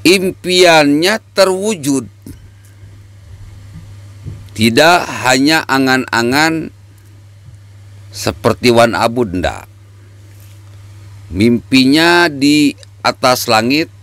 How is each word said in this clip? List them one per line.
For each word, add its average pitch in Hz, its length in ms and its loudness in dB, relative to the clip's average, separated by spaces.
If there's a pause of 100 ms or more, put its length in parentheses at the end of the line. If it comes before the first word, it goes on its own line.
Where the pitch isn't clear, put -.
Impiannya 180 1200 2 (160)
terwujud. 185 720 -2 (2500)
Tidak 147 420 2 (300)
hanya 139 400 0
angan-angan 135 1040 -2 (1400)
seperti 110 640 -2
Wan 117 240 2
Abud, 117 320 -2
ndak. 78 400 -8 (1600)
Mimpinya 131 1040 2
di 143 400 2 (320)
atas 127 400 -2
langit 120 580 -2